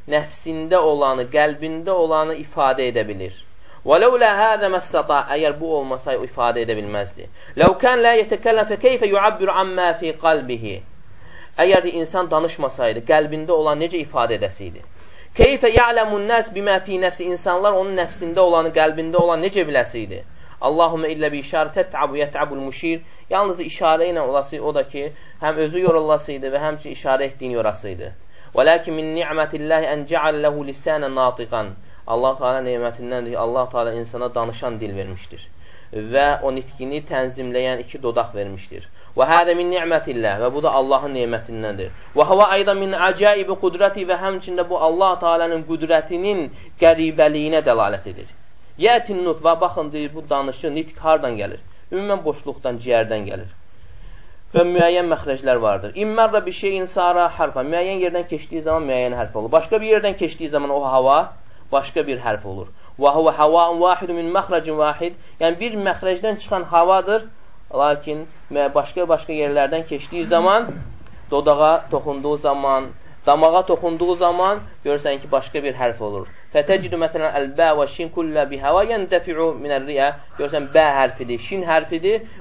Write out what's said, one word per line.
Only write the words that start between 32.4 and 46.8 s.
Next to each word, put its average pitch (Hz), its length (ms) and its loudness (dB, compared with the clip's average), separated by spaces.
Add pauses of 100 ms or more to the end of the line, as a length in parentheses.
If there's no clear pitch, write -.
nemətindəndir 120 640 -4
ki, 120 60 -4
Allah 123 320 0
Teala 117 240 -2
insana 120 420 -6
danışan 117 440 -4
dil 104 160 -6
vermişdir. 95 500 -10 (640)
Və 139 160 4 (140)
o 135 100 -2
nitqini 131 540 -8
tənzimləyən 127 800 -2
iki - 180 -14
dodaq 117 340 -2
vermişdir. 95 520 -8 (280)
Və 131 140 4
hədə 170 260 6
min 175 140 0
ni'mətillah 139 720 0
və 123 100 2
bu 147 140 -2
da 147 80 4
Allahın 135 420 2
nemətindəndir. 113 760 -4 (240)
Və 151 120 6
hava 190 280 8
ayda 196 200 2
min 196 200 -2 (120)
acaibi 196 540 4
qudrəti 190 480 2
və 180 100 0
həmçində 185 480 -4
bu 170 120 -2
Allah 175 400 4
Teala'nın 165 480 2
qudrətinin 165 800 0 (320)
qəribəliyinə 156 840 4